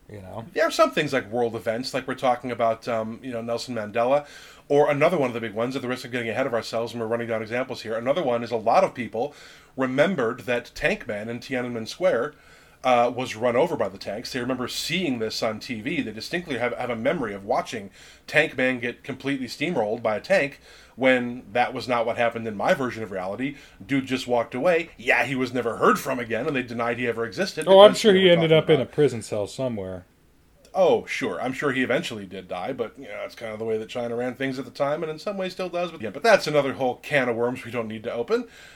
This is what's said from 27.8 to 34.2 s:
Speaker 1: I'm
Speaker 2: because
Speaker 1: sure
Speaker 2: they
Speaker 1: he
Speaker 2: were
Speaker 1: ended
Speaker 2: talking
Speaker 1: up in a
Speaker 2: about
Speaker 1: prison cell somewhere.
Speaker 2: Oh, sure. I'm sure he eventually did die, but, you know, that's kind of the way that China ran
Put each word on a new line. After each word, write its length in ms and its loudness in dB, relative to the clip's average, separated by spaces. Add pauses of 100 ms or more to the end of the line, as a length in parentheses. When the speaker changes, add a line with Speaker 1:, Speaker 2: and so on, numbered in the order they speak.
Speaker 1:
I'm 120 12
Speaker 2:
because 80 -2
Speaker 1:
sure 120 6
Speaker 2:
they 80 6
Speaker 1:
he 60 8
Speaker 2:
were 60 10
Speaker 1:
ended 180 6
Speaker 2:
talking 120 8
Speaker 1:
up 80 2
in 100 6
a 20 0
Speaker 2:
about 120 -8
Speaker 1:
prison 280 2
cell 240 -4
somewhere. 580 -6 (720)
Speaker 2:
Oh, 320 4
sure. 340 -4
I'm 140 -4
sure 180 -2
he 100 0
eventually 440 -2
did 220 -12
die, 260 -6
but, 240 -6
you 60 -14
know, 180 -12
that's 120 -10
kind 180 -10
of 60 -8
the 60 -6
way 140 -2
that 100 -10
China 260 -6
ran 200 -4